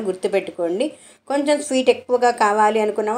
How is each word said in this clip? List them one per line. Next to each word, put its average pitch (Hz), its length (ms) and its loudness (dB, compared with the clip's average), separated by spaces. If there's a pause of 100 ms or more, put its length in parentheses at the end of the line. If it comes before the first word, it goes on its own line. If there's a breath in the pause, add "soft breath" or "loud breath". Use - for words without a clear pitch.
గుర్తుపెట్టుకోండి. 185 800 -2 (440 loud breath)
కొంచెం 294 360 0
స్వీట్ 262 300 2
ఎక్కువగా 240 360 0 (140)
కావాలి 214 400 2
అనుకున్న 214 320 -2